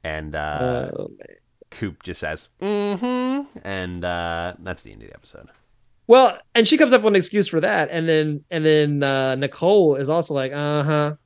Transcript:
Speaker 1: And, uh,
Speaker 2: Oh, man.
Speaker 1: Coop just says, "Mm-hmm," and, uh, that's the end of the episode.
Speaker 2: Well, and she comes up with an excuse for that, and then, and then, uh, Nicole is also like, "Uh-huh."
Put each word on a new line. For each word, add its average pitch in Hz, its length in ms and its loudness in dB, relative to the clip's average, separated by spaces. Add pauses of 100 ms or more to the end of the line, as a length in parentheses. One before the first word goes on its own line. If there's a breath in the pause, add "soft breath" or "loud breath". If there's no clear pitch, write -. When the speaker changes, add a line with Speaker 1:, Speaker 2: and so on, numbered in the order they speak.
Speaker 1:
And, 78 320 -8
uh, 76 600 -4
Speaker 2:
Oh, - 120 -10
man. 50 280 -20 (340)
Speaker 1:
Coop 95 320 -10
just 87 160 -12
says, 78 300 -10 (120)
"Mm-hmm," 247 840 -4 (160)
and, 90 420 -8
uh, 85 540 -6
that's 87 240 -12
the - 80 -20
end 52 100 -20
of - 80 -20
the - 60 -20
episode. - 340 -20 (560)
Speaker 2:
Well, 240 320 6 (160)
and 233 140 4
she 311 100 4
comes 277 160 6
up 240 80 6
with 214 120 2
an 196 40 4
excuse 196 300 0
for 165 140 0
that, 185 300 0
and 165 160 -2
then, 156 440 0
and 165 140 -4
then, 151 360 4
uh, 135 340 0
Nicole 160 600 2
is 135 140 -4
also 160 260 -2
like, 131 180 -2
"Uh-huh." 147 640 0 (100)